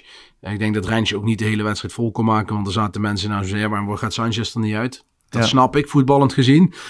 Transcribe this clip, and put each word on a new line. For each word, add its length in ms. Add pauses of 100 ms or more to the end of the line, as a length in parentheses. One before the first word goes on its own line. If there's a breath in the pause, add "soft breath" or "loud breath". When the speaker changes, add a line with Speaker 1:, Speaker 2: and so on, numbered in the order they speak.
(400 loud breath)
Speaker 1:
Ja, 100
ik 100
denk 140
dat 140
Ranch 260
ook 100
niet 160
de 60
hele 180
wedstrijd 300
vol 180
kon 140
maken, 300
want 120
er 60
zaten 280
mensen 280
naar 160
zo, 120
"Ja, 120
waarom 260
gaat 180
Sanchez 420
er 60
niet 140
uit?" 300 (240)
Dat 120
Speaker 2:
Ja. 60
Speaker 1:
snap 280
ik, 140
voetballend 440
gezien. 400 (160 loud breath)